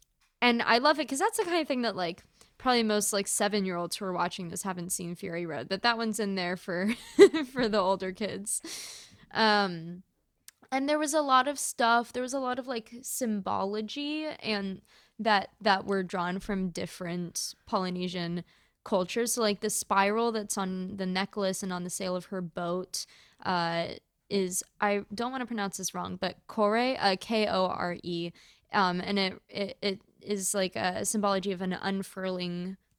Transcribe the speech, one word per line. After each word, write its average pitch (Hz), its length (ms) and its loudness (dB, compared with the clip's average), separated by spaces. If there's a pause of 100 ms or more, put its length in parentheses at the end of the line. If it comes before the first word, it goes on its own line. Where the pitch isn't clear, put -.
(400)
and 240 220 6
I 233 160 6
love 294 200 4
it 294 100 -2
'cause 269 120 -2
that's 427 180 2
the 427 60 0
kind 349 160 2
of 294 80 0
thing 254 140 0
that, 220 120 0
like, 175 300 -4 (340)
probably 247 240 4
most, 208 300 2
like, 202 160 0
seven-year-olds 190 680 0
who - 100 -8
are 185 60 -2
watching 175 360 -2
this 170 160 -8
haven't 180 260 -6
seen 175 240 -4
Fury 175 320 -6
Road, 147 220 -6
but 190 140 -2
that 233 160 4
one's 220 200 -2
in 202 160 0
there 180 220 -2
for, 180 320 -2 (280)
<laughs> 320 360 10
for 247 160 2
the 208 100 2
older 190 320 2
kids. 190 500 -6 (720)
Um, 185 720 2 (680)
and 269 160 0
there 302 100 4
was 302 160 0
a 311 60 4
lot 262 260 4
of 285 140 -2
stuff. 233 520 2
There 247 100 -4
was 247 100 -6
a 269 80 -2
lot 247 180 -2
of, 254 80 -6
like, 233 260 -6 (100)
symbology 214 1200 -2
and 202 560 -4 (380)
that, 208 320 2 (100)
that 196 240 4
were 196 180 0
drawn 180 380 -2
from 190 300 -2
different 175 840 -6 (120)
Polynesian 180 760 -2 (420)
cultures. 220 500 0
So, 247 80 0
like, 208 180 2
the 214 100 -2
spiral 208 600 2
that's 214 260 -4
on 185 380 -4
the 190 100 -4
necklace 190 560 -2
and 190 100 -4
on 175 120 -6
the 180 60 -8
sail 180 260 -4
of 175 100 -8
her 190 140 -8
boat, 180 640 -6 (380)
uh, 170 440 0 (400)
is, 185 360 0 (160)
I 202 240 2 (100)
don't 233 160 -4
wanna 262 160 -6
pronounce 196 300 -4
this 185 180 -6
wrong, 180 220 -6
but 185 200 -4 (120)
kore, 226 500 2
uh, 190 220 2
K 220 260 2
O 185 200 2
R 175 360 -2
E, 170 300 -4 (400)
um, 180 280 4
and 202 180 0
it, 190 320 0
it, - 320 -6
it 196 180 -2 (220)
is, 196 320 -2
like, 190 220 0
a 185 280 0
symbology 202 480 2
of 180 80 -4
an 185 140 0
unfurling 185 1040 -4 (220)